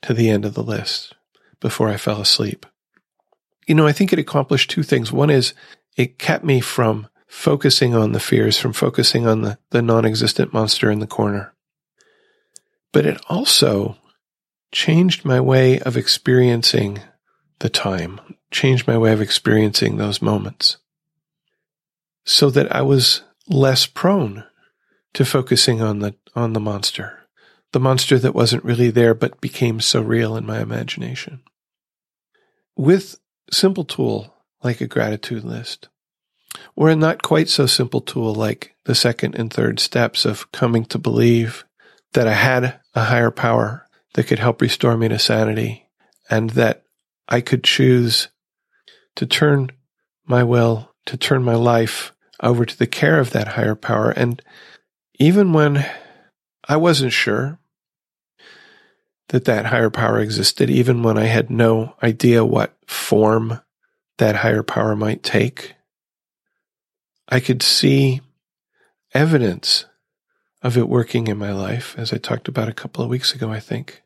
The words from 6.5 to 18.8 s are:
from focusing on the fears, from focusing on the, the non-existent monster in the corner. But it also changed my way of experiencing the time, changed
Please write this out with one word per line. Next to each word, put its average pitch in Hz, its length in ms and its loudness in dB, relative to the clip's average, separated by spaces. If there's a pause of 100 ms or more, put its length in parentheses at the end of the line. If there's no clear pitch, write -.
from 110 480 -2 (200)
focusing 135 680 0
on 110 180 2
the 113 80 -2
fears, 110 380 0
from 117 160 -4
focusing 117 540 0
on 110 140 2
the, 107 180 -6 (100)
the 120 120 0
non-existent 113 720 0
monster 110 360 0
in 104 100 0
the 107 80 -8
corner. 104 460 -4 (1400)
But 147 140 2
it - 240 -2
also 110 680 0 (760)
changed 170 500 0
my 127 160 2
way 131 400 4
of 123 160 -4
experiencing 120 1040 0 (600)
the 117 100 -2
time, 92 500 -6 (320)
changed 131 360 0